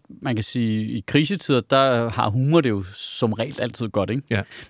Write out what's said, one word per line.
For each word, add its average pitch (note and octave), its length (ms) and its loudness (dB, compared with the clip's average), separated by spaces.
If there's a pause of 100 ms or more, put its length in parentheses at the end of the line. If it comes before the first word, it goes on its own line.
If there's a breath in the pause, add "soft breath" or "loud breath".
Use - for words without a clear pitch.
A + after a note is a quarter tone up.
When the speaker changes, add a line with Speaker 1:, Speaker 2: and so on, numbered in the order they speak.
(220)
Speaker 1:
man C3 140 -2
kan G#2 80 0
sige, A2 420 0
i A2 220 -6
krisetider, D3+ 520 2
der B2+ 500 2
har A2 200 0
humor C3+ 320 4
det C3 80 2
jo G2+ 140 0 (100)
som - 400 -2
regel A2+ 280 -6
altid A#2+ 280 -4
godt, G2+ 200 0
ikke? B2+ 200 -4
Speaker 2:
Ja. G2+ 120 0 (280 loud breath)